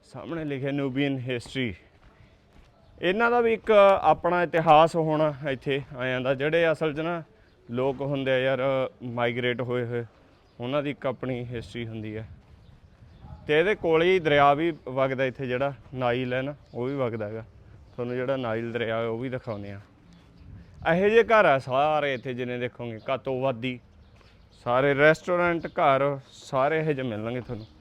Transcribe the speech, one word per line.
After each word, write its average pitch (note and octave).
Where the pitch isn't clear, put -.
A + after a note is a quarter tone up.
ਸਾਹਮਣੇ D#3
ਲਿਖਿਆ C#3
ਨੂਬੀਅਨ C#3
ਹਿਸਟਰੀ। B2
ਇਹਨਾਂ A3
ਦਾ A#3+
ਵੀ A#3
ਇੱਕ G#3+
ਆਪਣਾ E3+
ਇਤਿਹਾਸ D#3+
ਹੋਣਾ D#3
ਇੱਥੇ C3+
ਆਇਆਂ B2+
ਦਾ। B2+
ਜਿਹੜੇ D#3+
ਅਸਲ D#3
'ਚ D3+
ਨਾ E3
ਲੋਕ C3
ਹੁੰਦੇ C#3
ਆ C3
ਯਾਰ C3
ਮਾਈਗ੍ਰੇਟ A#2+
ਹੋਏ B2
ਹੋਏ, A#2+
ਉਹਨਾਂ C3+
ਦੀ C#3+
ਇੱਕ C3
ਆਪਣੀ B2+
ਹਿਸਟਰੀ A#2+
ਹੁੰਦੀ A2
ਹੈ। A2
ਤੇ D3+
ਇਹਦੇ F#3+
ਕੋਲ E3
ਹੀ F#3
ਦਰਿਆ C#3+
ਵੀ E3
ਵਗਦਾ C3
ਇੱਥੇ, C3
ਜਿਹੜਾ B2+
ਨਾਈਲ B2
ਹੈ C3
ਨਾ, C#3+
ਉਹ A#2+
ਵੀ C#3
ਵਗਦਾ A#2
ਹੈਗਾ। A2
ਤੁਹਾਨੂੰ B2
ਜਿਹੜਾ B2+
ਨਾਈਲ A#2
ਦਰਿਆ A2+
ਹੈ, A#2
ਉਹ A2+
ਵੀ C3
ਦਿਖਾਉਂਦੇ G#2
ਆ। G2+
ਇਹੋ F#3+
ਜਿਹੇ A3+
ਘਰ G#3+
ਆ C#3+
ਸਾਰੇ C#3+
ਇੱਥੇ, B2+
ਜਿੰਨੇ B2
ਦੇਖੋਗੇ, A#2+
ਕਾਤੋਵਾਦੀ, B2+
ਸਾਰੇ C3+
ਰੈਸਟੋਰੈਂਟ, E3
ਘਰ, C#3
ਸਾਰੇ D3
ਇਹੋ D#3
ਜਿਹੇ C3
ਮਿਲਣਗੇ A#2
ਤੁਹਾਨੂੰ। A2